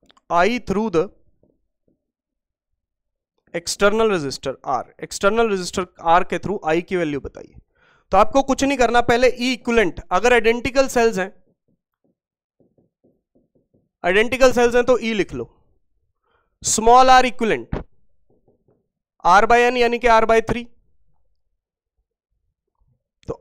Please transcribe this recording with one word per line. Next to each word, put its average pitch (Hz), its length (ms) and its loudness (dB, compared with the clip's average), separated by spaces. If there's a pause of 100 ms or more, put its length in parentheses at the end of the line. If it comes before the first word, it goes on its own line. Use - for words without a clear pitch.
(300)
I 185 280 0 (100)
through 202 220 -4
the 165 120 0 (2500)
external 208 580 -2
resistor 139 420 -6 (160)
R, 123 120 -4 (200)
एक्सटर्नल 214 480 -2
रेजिस्टर 185 360 -6 (240)
R 180 200 4
के 175 80 -4
through 170 200 -8 (100)
I 165 140 -2
की 185 140 -8
वैल्यू 151 240 -6
बताइए। - 340 -18 (580)
तो 190 40 2
आपको 220 260 4
कुछ 262 220 -2
नहीं 269 140 0
करना, 240 240 2
पहले 247 280 2
ई 247 220 -2
इक्विवेलेंट, 226 480 -2 (120)
अगर 208 200 2
आइडेंटिकल 233 560 0
सेल्स 226 300 0
हैं, 190 140 -6 (2750)
आइडेंटिकल 233 480 0
सेल्स 240 220 0
हैं 240 100 2
तो 247 140 0
ई 226 160 -6
लिख 165 200 -4
लो, 117 160 -12 (1120)
स्मॉल 247 500 4
R 254 120 6
इक्विवेलेंट, 190 580 -4 (1400)
R 185 260 6
by 233 60 4 (100)
N 247 100 0
यानी 240 220 0
कि 240 120 -2
R 220 200 4
by 226 180 2
three, 233 160 -8 (2750)
तो - 120 -12